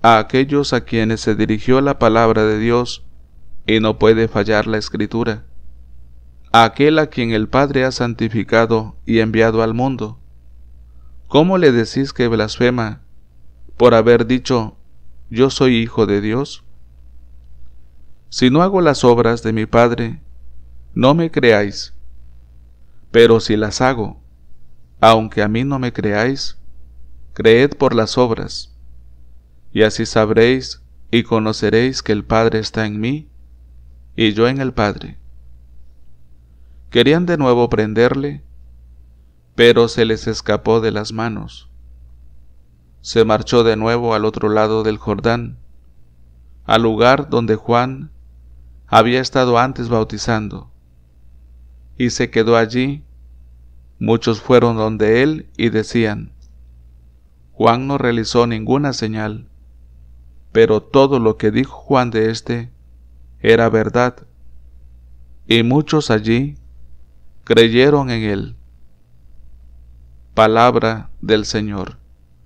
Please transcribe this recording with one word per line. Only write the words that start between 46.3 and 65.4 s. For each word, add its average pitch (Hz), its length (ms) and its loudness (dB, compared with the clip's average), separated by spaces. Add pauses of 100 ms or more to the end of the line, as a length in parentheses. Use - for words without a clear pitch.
al 113 180 2
lugar 120 480 2
donde 117 240 0
Juan 127 560 -4 (800)
había 117 320 2
estado 127 360 0
antes 123 320 -2
bautizando, 110 840 -4 (1200)
y 123 140 -2
se 120 180 -4
quedó 113 280 2
allí. 127 480 -2 (960)
Muchos 113 400 0
fueron 120 360 4
donde 110 460 2
él 156 340 -2
y 117 120 0
decían: 110 640 -4 (1200)
"Juan 117 340 0
no 139 120 -2
realizó 120 500 0
ninguna 120 460 -2
señal, 110 520 -8 (1040)
pero 110 320 2
todo 135 380 2
lo 113 160 0
que 107 160 0
dijo 127 240 -4
Juan 123 340 -2
de 110 220 0
éste 120 400 -8 (640)
era 113 300 4
verdad", 113 580 -2 (1200)